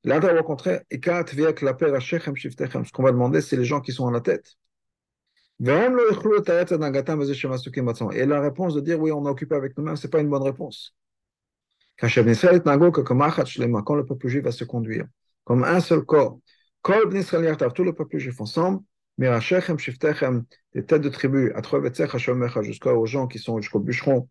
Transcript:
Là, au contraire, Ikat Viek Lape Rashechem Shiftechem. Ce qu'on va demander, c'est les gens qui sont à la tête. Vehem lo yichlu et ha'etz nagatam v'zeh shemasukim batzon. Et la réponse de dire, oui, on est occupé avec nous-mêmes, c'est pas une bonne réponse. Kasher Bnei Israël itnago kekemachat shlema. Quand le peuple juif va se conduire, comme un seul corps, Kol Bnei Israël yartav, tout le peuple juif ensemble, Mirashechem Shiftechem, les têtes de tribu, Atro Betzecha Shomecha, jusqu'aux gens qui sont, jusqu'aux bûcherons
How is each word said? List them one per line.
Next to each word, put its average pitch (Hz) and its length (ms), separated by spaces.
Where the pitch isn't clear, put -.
Là, 139 160
au 160 40
contraire, 160 380
Ikat 170 320
Viek 160 280
Lape 135 220
Rashechem 143 520
Shiftechem. 127 500
Ce - 60
qu'on - 120
va 131 80
demander, 123 300
c'est 143 140
les 127 100
gens 143 160
qui 127 120
sont 127 140
à 120 40
la 120 100
tête. - 320
Vehem 175 360
lo 233 160
yichlu 208 340
et 185 60
ha'etz 175 220
nagatam 147 480
v'zeh 139 120
shemasukim 131 520
batzon. 113 260
Et 117 140
la 143 160
réponse 147 340
de 143 60
dire, 160 180
oui, 156 140
on 147 120
est 143 40
occupé 147 260
avec 135 220
nous-mêmes, 151 180
c'est 147 140
pas 160 100
une 151 100
bonne 139 140
réponse. 135 500
Kasher - 280
Bnei 117 100
Israël 175 240
itnago 165 340
kekemachat 143 540
shlema. 120 360
Quand 143 140
le 143 100
peuple 131 220
juif 135 160
va 131 80
se 120 140
conduire, 113 420
comme 123 180
un 170 160
seul 165 240
corps, 131 360
Kol 208 280
Bnei 190 120
Israël 165 240
yartav, 147 280
tout 185 100
le 180 100
peuple 156 260
juif 131 200
ensemble, 180 440
Mirashechem 131 600
Shiftechem, 131 640
les - 120
têtes 156 160
de 143 80
tribu, 135 460
Atro 139 240
Betzecha 131 380
Shomecha, 120 460
jusqu'aux 113 420
gens 127 220
qui 117 120
sont, 110 220
jusqu'aux 104 180
bûcherons 123 520